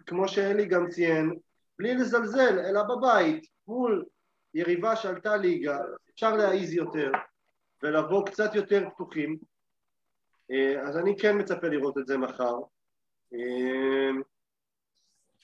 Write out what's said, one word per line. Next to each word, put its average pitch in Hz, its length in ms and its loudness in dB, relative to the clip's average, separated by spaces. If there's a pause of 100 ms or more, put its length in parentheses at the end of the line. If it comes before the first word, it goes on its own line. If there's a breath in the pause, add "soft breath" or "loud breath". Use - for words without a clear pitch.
כמו 185 220 -2
שאלי 202 380 2
גם 175 220 2
ציין, 160 500 0 (400)
בלי 233 160 -2
לזלזל, 233 640 2
אלא 196 240 0
בבית, 208 640 2 (220)
מול 226 360 0 (500)
יריבה 170 420 0
שעלתה 202 400 -2
ליגה, 147 420 0 (320)
אפשר 220 260 0
להעיז 190 360 2
יותר, 156 400 -2 (720)
ולבוא 156 440 0
קצת 214 280 -2
יותר 196 360 2
פתוחים, 156 480 -6 (1120)
אה, 135 320 0
אז 147 140 -4
אני 190 220 0
כן 208 200 4
מצפה 190 300 -2
לראות 143 300 -2
את 131 80 -4
זה 135 120 -2
מחר, 123 360 -2 (800)
אה, 131 760 0 (1300)